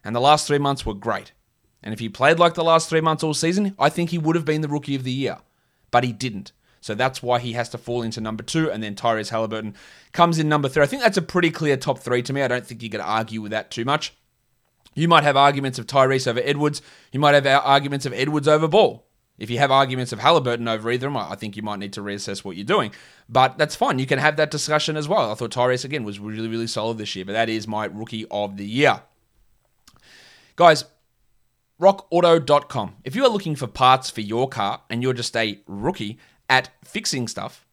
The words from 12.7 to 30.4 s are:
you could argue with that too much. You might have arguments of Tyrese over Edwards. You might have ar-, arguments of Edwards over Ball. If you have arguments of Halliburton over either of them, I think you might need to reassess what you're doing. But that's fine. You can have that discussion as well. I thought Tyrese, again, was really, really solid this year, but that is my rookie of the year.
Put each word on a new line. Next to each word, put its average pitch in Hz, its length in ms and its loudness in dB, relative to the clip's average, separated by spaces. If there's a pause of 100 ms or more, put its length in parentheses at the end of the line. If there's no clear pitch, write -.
you 117 80 -12
could 104 120 -6
argue 110 400 -4
with 104 100 -10
that 107 200 -6
too 113 120 -6
much. 143 300 -2 (800)
You 156 140 0
might 165 160 8
have 147 120 4
arguments 139 440 4
of 110 80 -12
Tyrese 135 400 4
over 120 140 -2
Edwards. 143 400 0 (300)
You 131 80 -4
might 143 140 6
have 139 140 4
ar-, 139 140 6
arguments 139 440 2
of 127 80 -4
Edwards 143 340 0
over 156 200 4
Ball. 156 380 2 (320)
If 107 120 -12
you 120 80 -4
have 139 140 4
arguments 127 420 2
of 107 60 -10
Halliburton 127 480 2
over 110 220 -2
either 123 180 -2
of 143 60 -6
them, 123 80 -4
I 90 140 -8
think 104 220 -10
you 113 60 -8
might 104 160 -8
need 101 140 -10
to 107 80 -10
reassess 101 440 -8
what 95 100 -10
you're 98 80 -10
doing. 135 300 0 (340)
But 131 300 0
that's 151 180 -2
fine. 135 240 0
You 131 60 -2
can 131 140 -2
have 151 180 2
that 151 140 0
discussion 151 440 -2
as 151 140 -6
well. 165 220 0
I - 20 -6
thought 117 180 -8
Tyrese, 127 320 0
again, 139 200 -6
was 101 160 -10
really, 107 280 -8
really 113 200 -4
solid 113 320 -4
this 104 160 -8
year, 92 100 -8
but 101 80 -8
that 110 160 2
is 107 180 -4
my 107 180 -4
rookie 110 440 -10
of 101 260 -4
the 101 120 -10
year. 120 340 2 (1500)